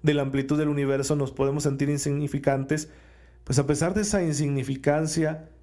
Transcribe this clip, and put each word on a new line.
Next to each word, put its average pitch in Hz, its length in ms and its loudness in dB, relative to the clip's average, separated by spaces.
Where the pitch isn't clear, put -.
de 151 120 4
la 143 100 2
amplitud 135 340 0
del 151 100 0
universo, 139 480 0
nos 143 160 -2
podemos 139 320 0
sentir 139 260 0
insignificantes, 143 1000 -2
pues 123 120 2
a 143 80 4
pesar 156 280 2
de 208 80 0
esa 208 200 0
insignificancia 151 1300 0